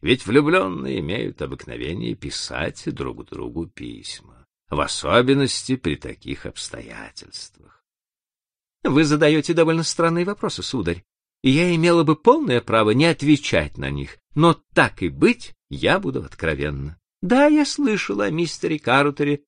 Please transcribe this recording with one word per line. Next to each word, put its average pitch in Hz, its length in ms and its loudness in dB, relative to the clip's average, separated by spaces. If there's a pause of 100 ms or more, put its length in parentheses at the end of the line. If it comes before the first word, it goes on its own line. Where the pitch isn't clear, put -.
«Ведь 143 240 0
влюбленные 135 720 0
имеют 78 400 -6
обыкновение 64 720 -8
писать - 680 -10 (100)
друг 64 320 -10
другу 80 420 -10
письма, - 800 -18 (220)
в 73 120 -4
особенности 127 960 0
при 82 200 -4
таких - 480 -14
обстоятельствах». - 1400 -16 (1000)
Вы 151 200 4
задаете 151 500 2
довольно 160 300 2
странные 170 400 0
вопросы, 202 380 -6
сударь, 87 420 -4 (380)
и 131 80 4
я 170 240 4
имела 170 300 4
бы 156 120 2
полное 233 440 4
право 107 300 2
не 131 160 4
отвечать 135 720 2
на 67 120 -6
них, 69 280 -8 (160)
но 165 260 4 (140)
так 127 280 2
и 90 60 -2
быть, - 460 0 (140)
я 90 320 0
буду 65 220 -6
откровенна. 71 760 -6 (220)
Да, 254 260 4
я 302 180 6
слышала 208 600 -2
о 196 60 -2
мистере 160 480 -4
Карутере 143 680 0